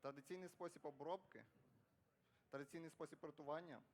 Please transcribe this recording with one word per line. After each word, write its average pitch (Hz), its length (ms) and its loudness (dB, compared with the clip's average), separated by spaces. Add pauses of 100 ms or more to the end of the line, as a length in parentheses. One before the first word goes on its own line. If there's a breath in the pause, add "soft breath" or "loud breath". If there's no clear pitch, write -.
Традиційний 143 480 0
спосіб 165 380 -2
обробки, 147 580 2 (1040 loud breath)
традиційний 151 400 0
спосіб 156 280 -2
приготування 151 640 0 (120)